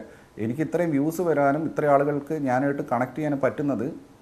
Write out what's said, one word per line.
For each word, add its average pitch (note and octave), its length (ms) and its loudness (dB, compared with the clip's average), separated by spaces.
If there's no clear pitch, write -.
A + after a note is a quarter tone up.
എനിക്ക് A#2 240 -4
ഇത്രയും E3 300 0
വ്യൂസ് D3 300 0
വരാനും D3 440 2
ഇത്രയും D3 260 0
ആളുകൾക്ക് C#3+ 420 2
ഞാനായിട്ട് C#3 480 0
കണക്ട് B2+ 240 0
ചെയ്യാനും C#3+ 240 -2
പറ്റുന്നത് C3+ 840 -2